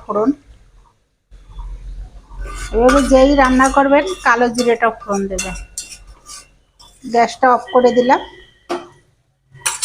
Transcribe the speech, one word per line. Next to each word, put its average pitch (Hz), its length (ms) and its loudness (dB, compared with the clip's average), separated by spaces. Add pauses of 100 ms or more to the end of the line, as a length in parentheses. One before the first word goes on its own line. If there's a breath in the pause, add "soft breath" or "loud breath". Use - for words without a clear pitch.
ফোড়ন। 214 300 -2 (2500)
এভাবে 254 260 4 (100)
যেই 262 200 6 (120)
রান্না 254 240 2 (100)
করবেন 277 280 2 (220)
কালো 240 280 2
জিরাটা 233 340 0 (100)
ফোড়ন 202 220 -6 (100)
দেবেন। 185 260 -10 (1600)
গ্যাসটা 233 340 0 (100)
অফ 233 60 -6 (120)
করে 247 240 4
দিলাম। 262 220 2 (1600)